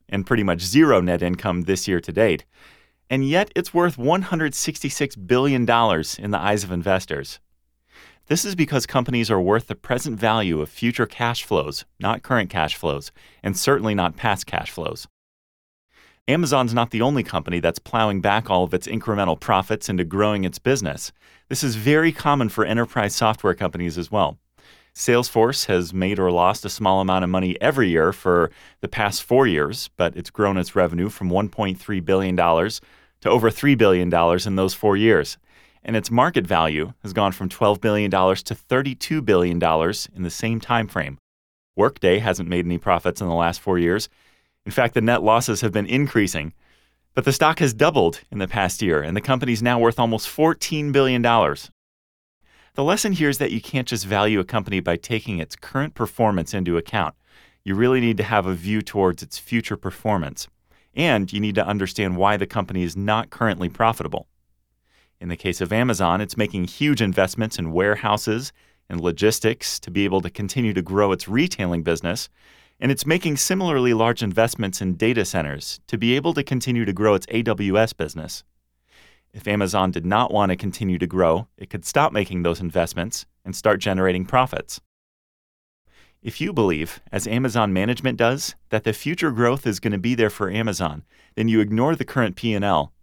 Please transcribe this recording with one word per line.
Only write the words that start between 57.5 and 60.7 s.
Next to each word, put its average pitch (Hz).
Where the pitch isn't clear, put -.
You 95
really 123
need 117
to 101
have 101
a 95
view 98
towards 95
its -
future 113
performance. 92